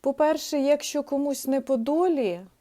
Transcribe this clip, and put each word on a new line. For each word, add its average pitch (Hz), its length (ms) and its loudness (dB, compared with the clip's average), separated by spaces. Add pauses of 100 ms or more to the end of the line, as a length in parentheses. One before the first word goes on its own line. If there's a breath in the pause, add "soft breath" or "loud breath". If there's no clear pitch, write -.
По-перше, 302 600 0
якщо 294 420 0
комусь 285 440 -2
не 269 140 0
по 269 160 -2
долі 269 640 0 (200)